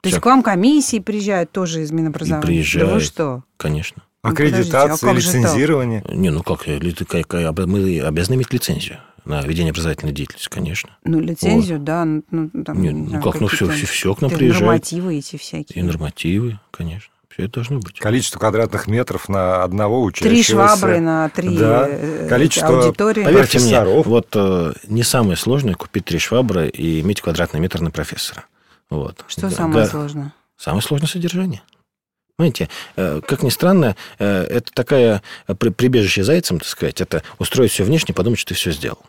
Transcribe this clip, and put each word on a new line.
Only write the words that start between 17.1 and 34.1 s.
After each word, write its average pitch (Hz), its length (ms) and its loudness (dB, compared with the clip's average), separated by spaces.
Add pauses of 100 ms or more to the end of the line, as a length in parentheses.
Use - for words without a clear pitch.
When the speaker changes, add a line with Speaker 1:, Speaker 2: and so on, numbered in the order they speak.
Speaker 2:
Всё - 140 -8
это 110 120 -8
должно 123 240 -4
быть. - 200 -12
Speaker 3:
Количество 113 400 0
квадратных 107 480 0
метров 113 420 -2
на 92 340 0
одного 104 480 0
Speaker 1:
Три - 200 2
Speaker 3:
учащегося. 214 460 6
Speaker 1:
швабры 185 220 2
на 160 300 0
три, 180 280 -2
Speaker 3:
Да. 113 300 4
Speaker 1:
э, 156 420 -6
Speaker 3:
Количество 131 540 4
Speaker 1:
аудитории. 202 400 2
Speaker 2:
Поверьте 135 360 4
мне, 120 200 4
Speaker 3:
профессоров. 107 280 4
Speaker 2:
вот, 113 260 2
э, 95 400 2 (140)
не 113 160 0
самое 110 340 2
сложное 120 380 0
купить - 300 -6
три 85 140 -2
швабры 101 500 0
и 80 320 -2
иметь 98 200 -2
квадратный 82 380 -2
метр 87 220 -2
на 82 100 -2
профессора. - 540 -8 (440)
Вот. 73 380 -8
Speaker 1:
Что - 200 -8
Speaker 2:
Г-, 185 80 -4
Speaker 1:
самое 156 300 2
Speaker 2:
га-, - 60 -2
Speaker 1:
сложное? 147 420 -8 (240)
Speaker 2:
Самое 143 240 -2
сложное — 151 260 -2
содержание. 175 540 -4 (760)
Понимаете, 156 340 0 (260)
э, 78 320 -2
как - 160 0
ни 139 60 2
странно, 160 460 4 (220)